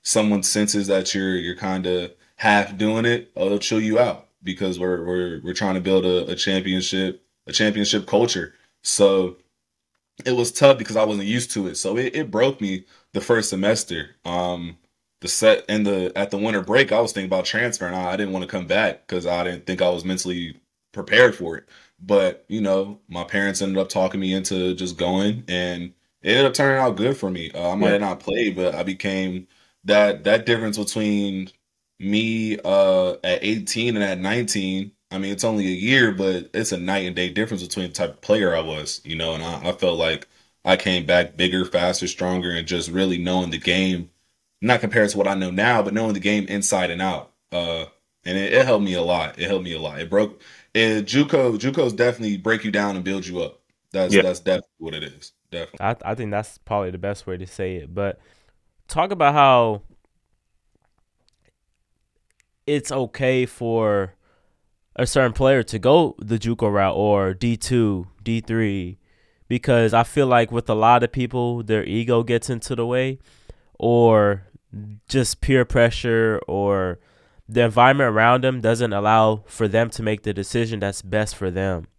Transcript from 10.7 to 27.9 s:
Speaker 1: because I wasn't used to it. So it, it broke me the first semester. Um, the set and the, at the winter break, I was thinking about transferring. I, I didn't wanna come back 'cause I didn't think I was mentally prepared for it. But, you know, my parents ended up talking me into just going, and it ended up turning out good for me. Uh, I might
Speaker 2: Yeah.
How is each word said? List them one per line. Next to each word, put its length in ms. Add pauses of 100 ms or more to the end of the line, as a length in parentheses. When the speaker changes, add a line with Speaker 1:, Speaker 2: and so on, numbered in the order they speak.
Speaker 1:
because 180
I 80
wasn't 240
used 240
to 160
it. 80
So 220
it, 180
it 160
broke 300
me 240 (260)
the 80
first 300
semester. 760
Um, 540 (420)
the 80
set 400
and 180
the, 300
at 160
the 60
winter 240
break, 320
I 80
was 100
thinking 160
about 160
transferring. 500
I, 180
I 40
didn't 160
wanna 160
come 180
back 420
'cause 180
I 180
didn't 220
think 160
I 80
was 160
mentally 520 (360)
prepared 420
for 220
it. 100 (320)
But, 480
you 140
know, 380 (100)
my 160
parents 360
ended 160
up 120
talking 320
me 120
into 420
just 220
going, 520
and 440 (280)
it 100
ended 140
up 80
turning 280
out 140
good 220
for 120
me. 220
Uh, 200
I 40
might 120
Speaker 2:
Yeah. 60